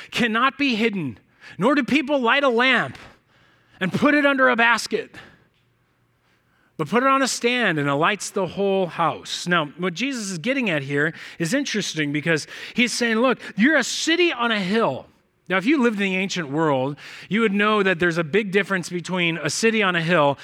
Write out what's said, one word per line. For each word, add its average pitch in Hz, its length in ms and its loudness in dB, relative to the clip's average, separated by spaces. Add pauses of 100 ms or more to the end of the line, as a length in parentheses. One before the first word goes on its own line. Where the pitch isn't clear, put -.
(120)
cannot 233 460 0
be 277 180 0
hidden, 196 420 -2 (400)
nor 247 160 4
do 277 100 2
people 277 360 0
light 254 240 2
a 269 60 2
lamp 226 480 2 (840)
and 185 140 -2
put 285 200 4
it 294 120 4
under 262 240 4
a 240 80 2
basket, 226 580 0 (1600)
but 151 120 -6
put 226 120 2
it 269 60 2
on 269 140 4
a 262 80 2
stand 233 500 0
and 143 80 0
it 143 60 2
lights 185 360 0
the 196 160 -4
whole 190 420 0
house." 147 600 -4
Now, 170 200 0 (100)
what 180 160 -4
Jesus 226 380 -6
is 180 60 -8
getting 240 320 -2
at 147 140 -2
here 143 300 -2 (260)
is 165 140 -2
interesting 175 580 -2
because 151 340 0 (280)
he's 240 180 0
saying, 226 280 0
"Look, 247 200 2 (160)
you're 285 220 4
a 240 80 0
city 330 480 0
on 233 180 -2
a 214 80 0
hill." 180 480 -2 (420)
Now, 180 80 2
if 180 80 0
you 285 160 4
lived 226 180 2
in 196 100 0
the 185 60 -2
ancient 180 340 -4
world, 143 460 0 (320)
you 214 140 0
would 220 100 2
know 208 320 2
that 185 160 2
there's 170 180 0
a 175 60 2
big 190 280 -2
difference 190 360 0
between 175 500 -4
a 160 120 -4
city 220 340 0
on 180 140 0
a 165 40 0
hill 156 420 2